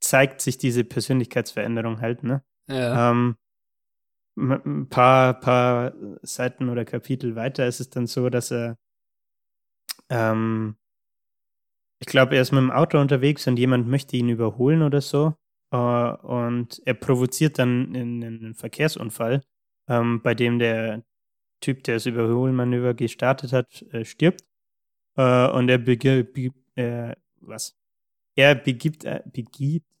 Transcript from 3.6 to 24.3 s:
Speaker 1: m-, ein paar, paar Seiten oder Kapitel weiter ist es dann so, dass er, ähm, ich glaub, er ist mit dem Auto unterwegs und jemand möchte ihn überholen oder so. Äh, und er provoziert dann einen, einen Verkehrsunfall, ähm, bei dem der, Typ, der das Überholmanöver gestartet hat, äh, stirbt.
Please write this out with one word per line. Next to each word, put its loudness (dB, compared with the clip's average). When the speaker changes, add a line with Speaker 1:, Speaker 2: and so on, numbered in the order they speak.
Speaker 1:
m-, -2
ein -6
paar, 6
paar 0
Seiten -6
oder -4
Kapitel -6
weiter -4
ist -4
es -14
dann -4
so, -2
dass -2
er, -6
ähm, -2
ich -16
glaub, 4
er 4
ist 2
mit 6
dem 2
Auto 2
unterwegs 2
und 2
jemand 2
möchte -2
ihn 0
überholen 2
oder 2
so. 0
Äh, -4
und -2
er 0
provoziert 0
dann 0
einen, -6
einen -12
Verkehrsunfall, -4
ähm, 0
bei 2
dem 0
der, -2
Typ, -4
der -2
das -4
Überholmanöver 0
gestartet -2
hat, -2
äh, -6
stirbt. 0